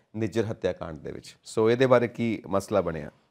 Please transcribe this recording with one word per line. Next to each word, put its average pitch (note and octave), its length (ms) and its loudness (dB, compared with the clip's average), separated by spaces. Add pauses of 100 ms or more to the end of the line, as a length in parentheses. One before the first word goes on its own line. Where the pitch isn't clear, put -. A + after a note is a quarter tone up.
(160)
ਨਿੱਜਰ A2 340 -2
ਹੱਤਿਆਕਾਂਡ E2+ 500 -6
ਦੇ - 120 -12
ਵਿੱਚ। - 320 -16
ਸੋ A2 280 2
ਇਹਦੇ B2 140 4
ਬਾਰੇ B2 220 6
ਕੀ A2+ 400 -4
ਮਸਲਾ G2 340 0
ਬਣਿਆ? D#2+ 300 -6 (200)